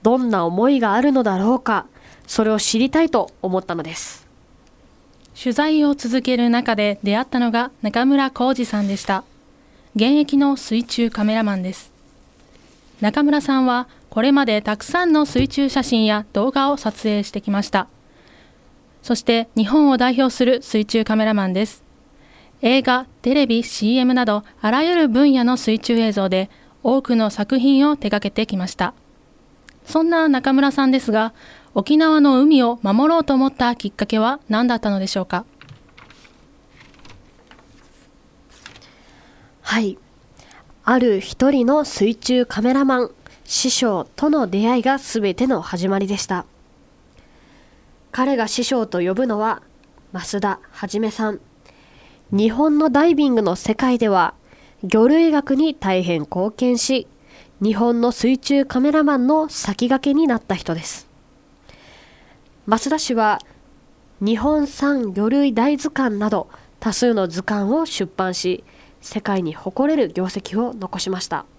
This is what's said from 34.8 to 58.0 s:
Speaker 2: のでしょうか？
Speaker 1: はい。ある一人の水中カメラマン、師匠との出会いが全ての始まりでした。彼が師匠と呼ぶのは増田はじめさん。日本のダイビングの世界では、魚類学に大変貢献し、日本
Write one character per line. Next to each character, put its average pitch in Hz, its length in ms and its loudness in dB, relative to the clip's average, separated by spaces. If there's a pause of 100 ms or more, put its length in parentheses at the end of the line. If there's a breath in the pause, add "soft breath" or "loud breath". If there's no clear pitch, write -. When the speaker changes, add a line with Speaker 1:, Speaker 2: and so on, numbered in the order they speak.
Speaker 2:
の 196 100 -2
で 190 60 -4
し - 100 -8
ょ 190 60 -2
う 180 60 -6
か？ 185 180 -6 (4000 soft breath)
Speaker 1:
は 220 180 -2
い。 202 200 -4 (840 soft breath)
あ 254 160 2
る 220 200 2
一 262 320 0
人 254 140 2
の 294 200 2
水 214 300 0
中 247 300 0
カ 214 160 -8
メ 254 120 2
ラ 277 120 2
マ 254 200 2
ン、 - 60 -12 (340 loud breath)
師 - 240 -4
匠 214 460 -2
と 302 140 0
の 285 180 2
出 202 200 0
会 247 120 2
い - 20 -2
が 262 160 0
全 202 380 -2
て 247 100 0
の 233 160 0
始 185 280 -4
ま 196 100 0
り 196 80 -2
で 196 100 -4
し - 80 -8
た。 180 200 -6 (1700 soft breath)
彼 262 260 -2
が 220 100 -2
師 247 160 -4
匠 240 240 -2
と 180 140 -4
呼 185 120 -2
ぶ 247 140 -2
の 214 100 -2
は 214 240 -4 (520)
増 190 260 -8
田 196 200 -4 (120)
は - 160 -10
じ 208 120 -6
め 220 120 -2
さ 220 180 -4
ん。 202 100 -8 (920 soft breath)
日 208 180 2
本 294 280 2
の 311 120 2
ダ 285 180 4
イ 330 80 4
ビ 285 140 2
ン 247 60 0
グ 220 60 2
の 185 140 0
世 220 200 -4
界 247 220 0
で 233 100 0
は、 185 260 2 (500 soft breath)
魚 220 260 4
類 320 220 4
学 285 240 0
に 302 200 0
大 185 280 -2
変 170 180 -2
貢 185 300 -4
献 247 260 0
し、 262 300 -2 (540 soft breath)
日 208 140 0
本 233 260 0